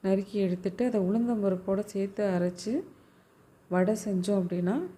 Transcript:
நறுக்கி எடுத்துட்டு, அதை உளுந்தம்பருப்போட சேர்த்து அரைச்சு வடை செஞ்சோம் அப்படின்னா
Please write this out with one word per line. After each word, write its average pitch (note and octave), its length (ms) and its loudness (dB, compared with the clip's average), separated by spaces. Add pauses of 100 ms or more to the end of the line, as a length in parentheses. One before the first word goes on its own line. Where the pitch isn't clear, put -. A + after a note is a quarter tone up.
நறுக்கி G3 360 0
எடுத்துட்டு, F#3 480 0
அதை A3+ 140 2
உளுந்தம்பருப்போட G3 840 0
சேர்த்து G3+ 400 -4
அரைச்சு F3+ 500 0 (960)
வடை F#3 340 4
செஞ்சோம் G3 360 0
அப்படின்னா F3+ 360 0 (220)